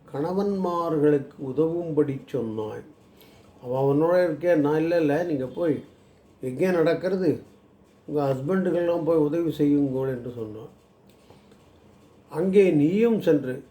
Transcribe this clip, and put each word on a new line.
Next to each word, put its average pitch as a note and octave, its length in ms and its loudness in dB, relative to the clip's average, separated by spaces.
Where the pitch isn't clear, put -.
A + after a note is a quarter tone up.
கணவன்மார்களுக்கு E3+ 1200 0
உதவும்படி D3+ 800 -2
சொன்னாய். A2 560 -6
அவ C3+ 320 0
அவனோட E3+ 360 2
இருக்கே, E3 260 0
நான் D3+ 240 2
இல்ல, E3 200 0
இல்ல, D#3 240 0
நீங்க C#3+ 220 -4
போய் D#3 380 -4
யஜ்ஞம் C3+ 300 -2
நடக்கிறது, E3+ 680 0
உங்க C#3+ 280 -2
ஹஸ்பண்டுக்கெல்லாம் E3+ 680 -2
போய் E3 120 2
உதவி D#3 360 0
செய்யுங்கள் C#3+ 560 0
என்று B2 260 -8
சொன்னான். A2 340 -12
அங்கே F#3 400 4
நீயும் F3+ 500 4
சென்று, B2+ 500 0